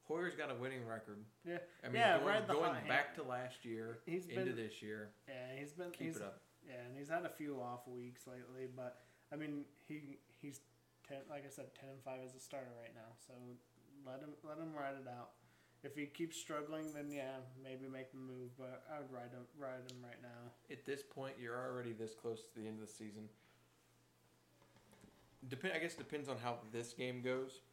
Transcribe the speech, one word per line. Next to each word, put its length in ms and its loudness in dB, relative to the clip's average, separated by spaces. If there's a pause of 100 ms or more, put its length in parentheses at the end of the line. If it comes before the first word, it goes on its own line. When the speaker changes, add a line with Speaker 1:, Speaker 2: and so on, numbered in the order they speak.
Speaker 1:
Hoyer's 320 2
got 160 0
a 40 2
winning 320 0
record. 300 -2 (300)
Speaker 2:
Yeah. 100 2 (260)
Speaker 1:
I 40 0
mean, 100 4
Speaker 2:
Yeah, 200 12
Speaker 1:
going, 120 8
Speaker 2:
ride 180 8
the 60 8
Speaker 1:
going 200 8
Speaker 2:
hot 140 0
Speaker 1:
back 280 8
Speaker 2:
hand. 20 -2
Speaker 1:
to 60 0
last 420 0
year, 400 0
Speaker 2:
He's 220 2
Speaker 1:
into 260 4
Speaker 2:
been, 20 2
Speaker 1:
this 280 0
year. 260 -2 (180)
Speaker 2:
yeah, 320 -4
he's 140 -4
been, 180 -2
Speaker 1:
Keep 160 -6
Speaker 2:
he's, 100 0
Speaker 1:
it 60 0
up. 180 -6 (260)
Speaker 2:
yeah, 200 -6
and 100 -6
he's 120 -4
had 160 4
a 40 2
few 300 -2
off 280 -2
weeks 400 -8
lately, 480 -6
but, 220 -4 (360)
I 20 -4
mean, 300 0 (220)
he, 300 -6 (240)
he's 180 -6 (480)
ten, 100 -4 (120)
like 160 -4
I 40 -8
said, 300 -8
ten 100 -10
and 160 -10
five 200 -2
as 100 -8
a 40 -12
starter 400 -4
right 140 -10
now. 200 -12 (120)
So 80 -14 (720)
let 160 -4
him, 80 -6 (180)
let 120 -4
him 180 -2
ride 240 2
it 80 -6
out. 220 -6 (500)
If 140 -6
he 120 0
keeps 280 -2
struggling, 580 0
then 160 -2
yeah, 300 0 (240)
maybe 240 -4
make 240 -6
the 60 -10
move. 400 -6
But 260 -6 (100)
I 60 -2
would 140 -6
ride 180 -6
him, 160 -8 (100)
ride 320 -4
him 140 -8
right 180 -12
now. 300 -10 (180)
Speaker 1:
At 160 -8
this 180 0
point, 360 -4
you're 160 0
already 380 0
this 200 -2
close 280 0
to 180 -10
the 80 -2
end 140 -2
of 60 -6
the 60 -12
season. 360 -8 (2250)
Depen-, 260 2
I 60 4
guess 140 2
it 60 -8
depends 280 0
on 160 2
how 140 4 (160)
this 200 0
game 280 2
goes. 400 2 (120)